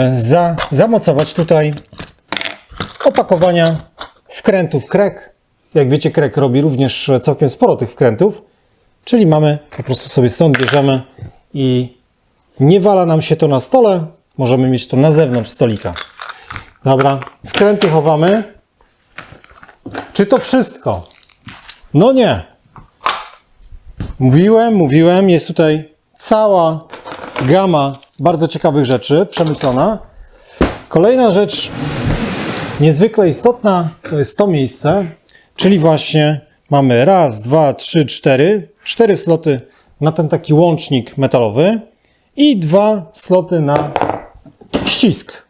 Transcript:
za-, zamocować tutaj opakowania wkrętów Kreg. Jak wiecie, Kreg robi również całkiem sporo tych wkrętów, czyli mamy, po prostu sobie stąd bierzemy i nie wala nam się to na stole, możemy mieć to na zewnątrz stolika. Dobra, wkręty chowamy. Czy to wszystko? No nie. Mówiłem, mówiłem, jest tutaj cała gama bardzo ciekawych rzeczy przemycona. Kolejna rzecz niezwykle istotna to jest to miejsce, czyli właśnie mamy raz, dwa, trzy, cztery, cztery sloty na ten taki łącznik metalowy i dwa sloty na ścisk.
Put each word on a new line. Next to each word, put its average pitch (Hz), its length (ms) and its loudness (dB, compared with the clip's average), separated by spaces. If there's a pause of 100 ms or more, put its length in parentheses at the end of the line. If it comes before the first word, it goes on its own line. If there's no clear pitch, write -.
(140)
za-, 160 420 0 (140)
zamocować 156 640 0
tutaj 156 400 0 (1300)
opakowania 175 800 2 (440)
wkrętów 180 580 -2
Kreg. - 480 -2 (400)
Jak 135 160 2
wiecie, 151 200 0
Kreg 147 260 -2
robi 135 240 0
również 139 500 -2 (100)
całkiem 143 280 0
sporo 175 280 -2
tych 120 140 -6
wkrętów, 143 520 0 (600)
czyli 220 220 2
mamy, 151 320 2 (180)
po 131 60 -12
prostu - 260 -4
sobie 123 220 2
stąd 151 280 2
bierzemy 135 440 0 (520)
i 127 420 -2 (640)
nie 170 200 6
wala 185 260 2
nam 160 160 0
się 156 140 -2
to 156 120 0
na 135 120 0
stole, 202 460 2 (320)
możemy 127 300 0
mieć 127 180 -2
to 131 100 -4
na 151 160 4
zewnątrz 127 380 0
stolika. 110 440 -4 (920)
Dobra, 135 360 0 (260)
wkręty 202 440 0
chowamy. 160 640 0 (1600)
Czy 196 140 -2
to 247 120 2
wszystko? 131 640 -4 (880)
No 208 180 4
nie. 175 320 0 (1700)
Mówiłem, 208 560 4
mówiłem, 175 560 2
jest 165 160 2
tutaj 156 460 -2 (220)
cała 185 720 0 (580)
gama 151 500 2 (260)
bardzo 160 300 0
ciekawych 147 360 0
rzeczy 143 460 0
przemycona. 156 680 -2 (880)
Kolejna 226 420 2
rzecz - 400 -2 (1120)
niezwykle 170 480 2
istotna 196 600 0 (220)
to 156 80 -4
jest - 200 -2
to 208 80 2
miejsce, 165 600 -2 (500)
czyli 190 220 2
właśnie 151 600 0 (300)
mamy 135 340 4
raz, 151 380 2
dwa, 139 320 2
trzy, - 320 -2
cztery, 160 600 0 (160)
cztery 208 320 0
sloty 160 440 -2 (400)
na 156 120 0
ten 160 160 -2
taki 160 260 0
łącznik 147 640 0
metalowy 135 600 0 (560)
i 285 200 2
dwa 190 560 0
sloty 180 480 0
na 143 320 0 (920)
ścisk. - 640 -2